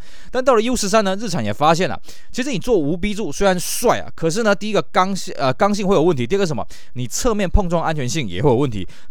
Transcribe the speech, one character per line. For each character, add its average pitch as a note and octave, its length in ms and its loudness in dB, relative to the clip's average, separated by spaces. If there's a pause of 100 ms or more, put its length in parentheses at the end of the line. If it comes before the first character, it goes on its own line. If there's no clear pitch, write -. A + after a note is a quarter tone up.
(320)
但 B3+ 120 -2
到 B3+ 120 4
了 G#3+ 40 4
U A#3+ 140 0
十 G#3 140 -2
三 G#3+ 160 4
呢， F#3+ 100 0
日 G#3+ 140 -6
产 D3+ 160 -2
也 G#2 80 0
发 D3+ 200 4
现 E3 160 2
了， F#2+ 120 -4 (320)
其 B3 100 -4
实 C#4 80 -4
你 G#3+ 80 -2
做 A#3 180 0
无 D#3 200 0
B G3 180 -2
柱 F#3+ 160 -4
虽 G3+ 160 0
然 F#3 140 2
帅 E3 400 0
啊， - 160 -6
可 E3 120 0
是 G3 140 0
呢， G#3 100 4
第 G3+ 160 -2
一 G#3 40 -4
个 F#3+ 100 2
刚 F#3+ 320 0
性， - 240 -6
呃， C3 220 0
刚 G3+ 140 4
性 G3 120 -2
会 G3 80 4
有 D3+ 80 4
问 E3+ 140 4
题， A#2+ 100 -2
第 F#3+ 100 0
二 - 20 2
个 G3 80 2
什 C#3+ 100 -2
么， F#2 100 -4 (280)
你 B2 120 -4
侧 A3+ 280 0
面 G3+ 120 0
碰 F3+ 220 4
撞 E3 160 0
安 D#3+ 100 0
全 C3 140 -2
性 C3+ 180 -2
也 F2 140 -4
会 D3 80 4
有 A#2 80 6
问 C3+ 140 2
题。 F#2+ 180 -4 (220)